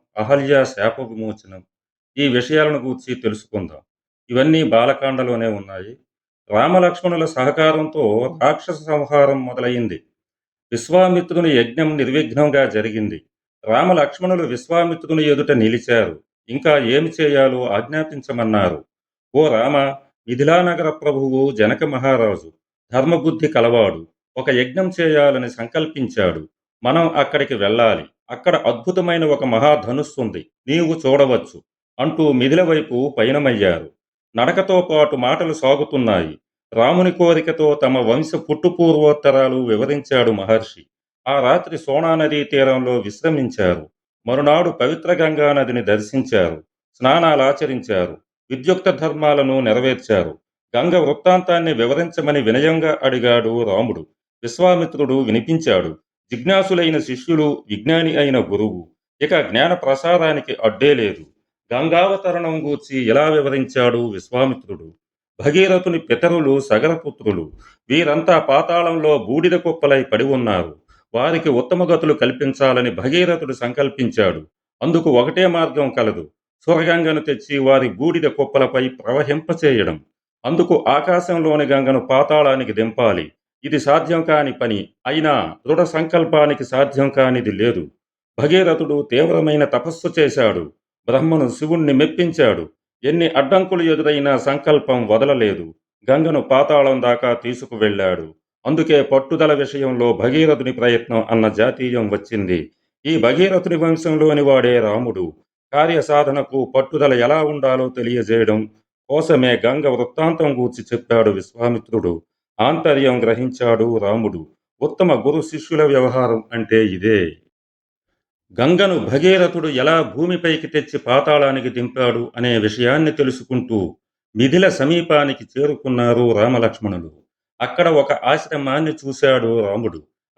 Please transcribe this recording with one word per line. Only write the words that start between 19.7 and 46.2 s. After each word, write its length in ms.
మిథిలానగర 640
ప్రభువు 600
జనక 340
మహారాజు 680
ధర్మబుద్ధి 560
కలవాడు. 580
ఒక 140
యజ్ఞం 500
చేయాలని 500
సంకల్పించాడు. 1000
మనం 320
అక్కడికి 380
వెళ్ళాలి. 500
అక్కడ 260
అద్భుతమైన 680
ఒక 200
మహాధనుస్సు 760
ఉంది, 260
నీవు 380
చూడవచ్చు," 560
అంటూ 320
మిథిల 300
వైపు 560
పయనమయ్యారు. 720
నడకతో 540
పాటు 260
మాటలు 360
సాగుతున్నాయి. 840
రాముని 360
కోరికతో 720
తమ 160
వంశ 360
పుట్టుపూర్వోత్తరాలు 1200
వివరించాడు 760
మహర్షి. 560
ఆ 120
రాత్రి 380
సోనా 360
నదీ 300
తీరంలో 540
విశ్రమించారు. 920
మరునాడు 440
పవిత్ర 420
గంగా 400
నదిని 300
దర్శించారు, 840